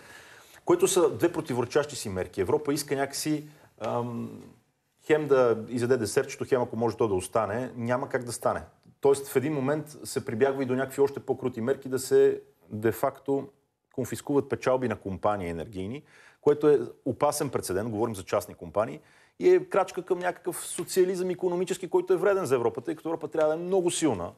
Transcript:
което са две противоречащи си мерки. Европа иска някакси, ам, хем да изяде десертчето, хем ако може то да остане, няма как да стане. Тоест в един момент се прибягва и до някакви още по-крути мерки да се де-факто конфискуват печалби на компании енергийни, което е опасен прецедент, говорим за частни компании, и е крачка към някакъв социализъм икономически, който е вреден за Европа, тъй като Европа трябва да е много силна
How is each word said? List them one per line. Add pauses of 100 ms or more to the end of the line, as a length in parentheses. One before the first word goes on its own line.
(640)
което
са
две
противоречащи
си
мерки.
Европа
иска
някакси, (360)
ам, (760)
хем
да (100)
изяде
десертчето,
хем
ако
може
то
да
остане,
няма
как
да
стане. (400)
Тоест
в
един
момент
се
прибягва
и
до
някакви
още
по-крути
мерки
да
се (300)
де-факто (460)
конфискуват
печалби
на
компании
енергийни, (380)
което
е (240)
опасен
прецедент,
говорим
за
частни
компании, (380)
и
е
крачка
към
някакъв
социализъм
икономически,
който
е
вреден
за
Европа,
тъй
като
Европа
трябва
да
е
много
силна